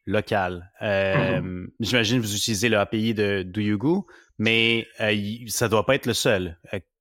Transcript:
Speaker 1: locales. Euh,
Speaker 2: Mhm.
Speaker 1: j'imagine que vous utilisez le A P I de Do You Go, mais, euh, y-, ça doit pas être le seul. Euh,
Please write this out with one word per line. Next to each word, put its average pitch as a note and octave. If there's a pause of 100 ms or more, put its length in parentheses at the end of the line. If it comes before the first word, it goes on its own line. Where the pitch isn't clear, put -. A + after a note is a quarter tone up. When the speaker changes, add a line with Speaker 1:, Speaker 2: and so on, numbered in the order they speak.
Speaker 1:
locales. F#2+ (120)
Euh, F#2+
Speaker 2:
Mhm. F2+ (120)
Speaker 1:
j'imagine A2+
que A2
vous G2+
utilisez G#2+
le G#2+
A G2+
P A2+
I A2+
de G2+
Do F2+
You G#2
Go, E3+ (320)
mais, A2+ (140)
euh, G#2+
y-, G#2+
ça A#2
doit G#2
pas C3+
être C3+
le A#2
seul. F#2 (160)
Euh, G2 (220)